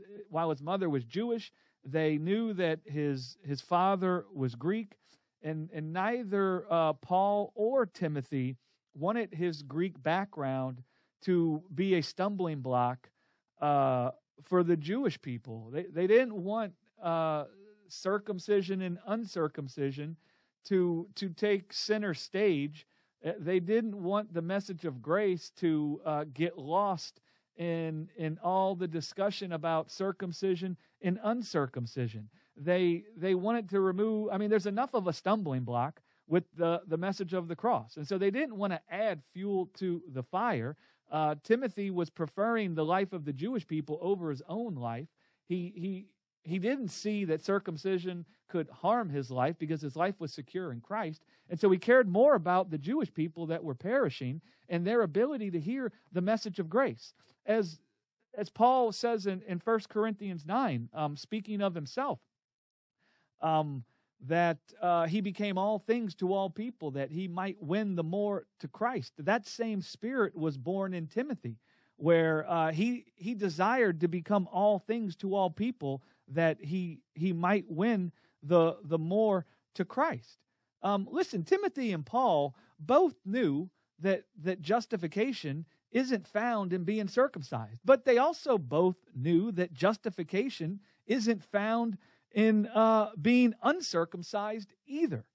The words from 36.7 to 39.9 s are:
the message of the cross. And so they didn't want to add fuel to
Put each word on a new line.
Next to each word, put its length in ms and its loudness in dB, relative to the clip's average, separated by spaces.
the 100 -2
message 380 -4
of 140 -2
the 80 -8
cross. 400 -2
And 100 -8
so 120 -2
they 120 2
didn't 260 -2
want 160 -2
to 80 -4
add 320 -2
fuel 460 -2
to 240 -2